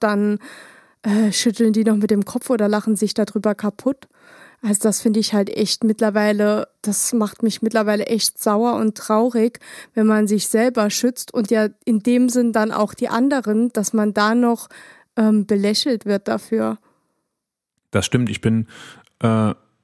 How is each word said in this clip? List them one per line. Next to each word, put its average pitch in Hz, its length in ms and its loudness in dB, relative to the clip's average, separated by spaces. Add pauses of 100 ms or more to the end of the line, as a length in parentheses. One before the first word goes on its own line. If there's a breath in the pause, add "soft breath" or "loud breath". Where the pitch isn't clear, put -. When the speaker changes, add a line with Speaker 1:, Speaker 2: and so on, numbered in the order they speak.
Speaker 1:
dann, 208 380 0 (640 loud breath)
äh, 208 300 2
schütteln 226 400 0
die 220 100 2
noch 214 140 2
mit 208 140 0
dem 202 160 2
Kopf - 240 -6
oder 214 180 0
lachen 208 260 0
sich 202 200 -2
darüber 208 400 -2
kaputt. - 520 -6 (540 loud breath)
Also 208 220 0
das 214 180 0
finde 220 180 0
ich 214 140 -2
halt 202 160 0
echt - 340 -4
mittlerweile, 208 880 0 (140)
das - 320 -2
macht 214 280 -2
mich 220 200 -2
mittlerweile 214 440 0
echt - 320 -2
sauer 226 380 0
und 220 220 -2
traurig, 233 600 0 (340 loud breath)
wenn 220 120 2
man 214 200 4
sich 202 220 0
selber 226 420 2
schützt - 420 -4
und 220 180 -2
ja 214 180 2 (180)
in 220 140 0
dem 247 280 2
Sinn 240 240 0
dann 220 180 0
auch 208 220 -2
die - 160 -4
anderen, 240 640 0
dass 208 220 -4
man 208 180 0
da 208 220 2
noch, 240 340 0 (480 loud breath)
ähm, 214 300 2
belächelt 208 580 0
wird 202 240 -2
dafür. 220 480 -4 (1160)
Speaker 2:
Das 101 140 0
stimmt, 123 240 0
ich 107 140 -8
bin, 113 240 0 (540 loud breath)
äh, 110 340 2 (300)